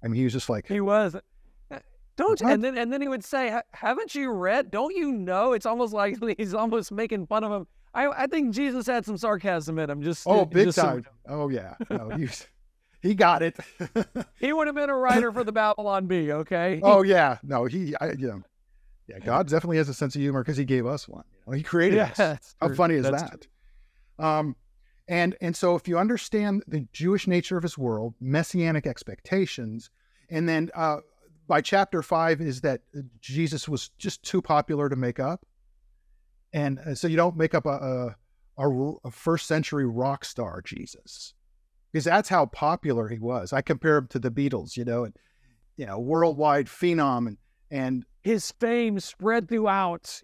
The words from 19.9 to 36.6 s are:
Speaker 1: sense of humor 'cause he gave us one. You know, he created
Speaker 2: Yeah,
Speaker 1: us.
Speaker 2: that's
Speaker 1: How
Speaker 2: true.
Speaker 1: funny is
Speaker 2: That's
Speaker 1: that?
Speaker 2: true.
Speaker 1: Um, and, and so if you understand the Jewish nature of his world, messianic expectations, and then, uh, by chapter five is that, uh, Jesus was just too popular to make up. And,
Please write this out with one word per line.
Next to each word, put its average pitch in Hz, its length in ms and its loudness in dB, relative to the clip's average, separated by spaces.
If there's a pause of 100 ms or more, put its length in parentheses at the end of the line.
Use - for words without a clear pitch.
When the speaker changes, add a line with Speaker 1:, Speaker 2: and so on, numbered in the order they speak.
Speaker 1:
sense 135 200 -4
of 143 60 -2
humor 139 240 0
'cause 143 140 -4
he 143 80 0
gave 127 180 2
us 139 240 -6
one. - 240 -18
You - 140 -20
know, 131 100 -6
he 151 60 -4
created 175 340 4
Speaker 2:
Yeah, 214 140 4
Speaker 1:
us. - 60 -14
Speaker 2:
that's 160 440 0
Speaker 1:
How 165 60 0
Speaker 2:
true. 165 100 -2
Speaker 1:
funny 165 200 4
is 127 80 2
Speaker 2:
That's 139 180 0
Speaker 1:
that? - 240 -14 (720)
Speaker 2:
true. 160 80 -2
Speaker 1:
Um, 156 300 0 (520)
and, 175 320 2
and 170 160 -2
so 175 200 4
if - 120 -6
you 170 80 2
understand 208 680 0
the 147 260 -4
Jewish 185 340 0
nature 180 300 0
of 165 60 -2
his 160 160 -4
world, 117 420 -2
messianic 156 640 0
expectations, 117 1000 -6 (400)
and 165 200 -2
then, 160 260 2
uh, 156 240 0 (500)
by 156 140 4
chapter 190 400 2
five 165 400 2
is 131 200 -4
that, 135 200 0 (120)
uh, 143 80 -10 (180)
Jesus 147 480 -2
was 143 280 -4
just - 280 -8
too - 180 0
popular 147 480 0
to 135 60 -4
make 123 240 -2
up. 151 260 -6 (1080)
And, 143 280 -2